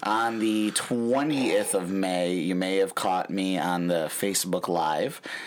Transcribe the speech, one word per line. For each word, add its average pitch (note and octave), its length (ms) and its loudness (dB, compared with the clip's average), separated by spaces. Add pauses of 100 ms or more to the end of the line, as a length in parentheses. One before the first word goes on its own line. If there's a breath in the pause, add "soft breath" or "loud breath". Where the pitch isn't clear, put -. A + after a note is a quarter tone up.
On A2+ 360 0
the G#2+ 320 2
twentieth B2 1000 0
of F#2 160 0
May, F#2 440 0
you F2+ 200 0
may F#2 240 0
have F#2+ 180 2
caught F#2 340 0
me F#2 280 0
on F2 300 0
the E2 220 2
Facebook F#2 580 -2
Live. E2 540 0 (260 loud breath)